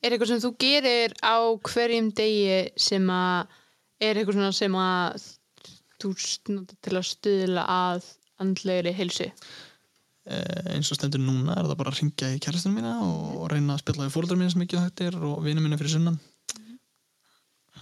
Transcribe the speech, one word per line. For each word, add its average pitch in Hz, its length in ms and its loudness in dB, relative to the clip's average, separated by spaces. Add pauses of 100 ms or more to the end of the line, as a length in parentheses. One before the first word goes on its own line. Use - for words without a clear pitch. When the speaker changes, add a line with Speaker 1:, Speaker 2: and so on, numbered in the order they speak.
Speaker 1:
Er 240 100 2
eitthvað 233 160 2
sem 233 160 2
þú 247 140 2
gerir 254 540 4 (120)
á 220 120 4 (280)
hverjum 233 480 2
degi 208 460 2 (180)
sem 190 320 2
að, 180 380 2 (540)
er 214 200 2
eitthvað 202 160 0
svona 196 160 2
sem 196 220 0
að 185 500 0 (720)
þú 196 160 -6
s-, - 360 -6
notar 196 340 -6
til - 100 -4
að 185 160 -2
stuðla 185 560 0
að 180 460 0 (300)
andlegri 185 520 0
heilsu? 180 380 -4 (960)
Speaker 2:
Eh, - 480 -6
eins 147 160 -2
og - 80 -4
stendur 139 240 0
núna 131 340 2
er 180 80 0
það 147 140 -2
bara 143 140 -4
að 143 80 -6
hringja 143 340 0
í 139 60 -4
kærustuna 175 340 -2
mína 233 260 -4
og, 160 440 -4
og 165 80 -6
reyna 143 240 0
að 139 40 -4
spjalla 143 240 -4
við 143 80 -4
foreldra 175 240 0
mína 180 160 2
sem 175 140 2
ekki 175 160 -2
hægt 175 180 -2
er 180 160 -4
og 147 280 -4
vini 151 180 2
mína 151 160 0
fyrir 147 160 -2
sunnan. 165 240 2 (400)
Speaker 1:
Mhm. 220 200 -20 (1040)